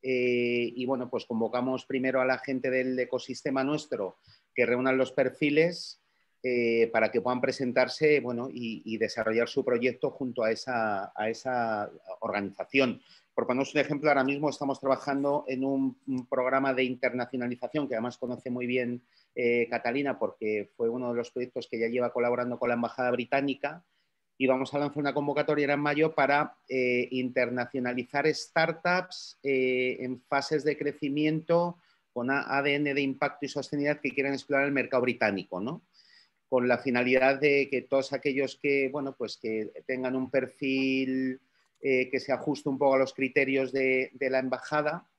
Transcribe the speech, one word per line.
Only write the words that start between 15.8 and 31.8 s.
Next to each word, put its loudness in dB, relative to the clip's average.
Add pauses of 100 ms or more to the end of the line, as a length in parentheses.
un -4
programa 0
de 2
internacionalización -2
que -4
además -4
conoce -8
muy -4
bien, -2 (320)
eh, 4
Catalina, -2
porque -4
fue 0
uno -4
de -2
los -4
proyectos -8
que -6
ya 0
lleva 0
colaborando 0
con 0
la 2
Embajada -2
Británica, -2 (540)
y 2
vamos 2
a 0
lanzar -2
una 0
convocatoria 0
ahora 2
en 0
mayo 2
para, 2 (100)
eh, 2
internacionalizar -2
startups, -2
eh, 0
en -6
fases -2
de 0
crecimiento 0 (340)